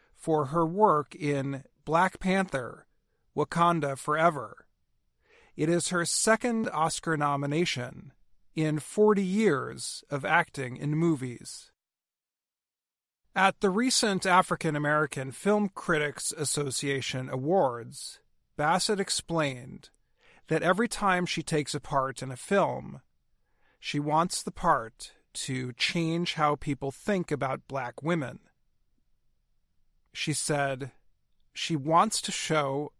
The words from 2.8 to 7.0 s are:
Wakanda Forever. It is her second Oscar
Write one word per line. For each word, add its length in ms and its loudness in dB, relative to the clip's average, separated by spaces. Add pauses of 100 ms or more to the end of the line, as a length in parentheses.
Wakanda 640 2
Forever. 680 0 (920)
It 100 2
is 200 2
her 180 0
second 640 2
Oscar 480 0